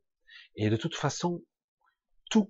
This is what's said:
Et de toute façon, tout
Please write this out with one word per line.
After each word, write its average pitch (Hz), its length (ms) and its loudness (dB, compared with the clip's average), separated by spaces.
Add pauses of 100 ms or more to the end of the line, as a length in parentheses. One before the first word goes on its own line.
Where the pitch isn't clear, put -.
(560)
Et 107 120 2
de 110 80 4
toute 165 200 -6
façon, 175 460 -2 (880)
tout 208 220 4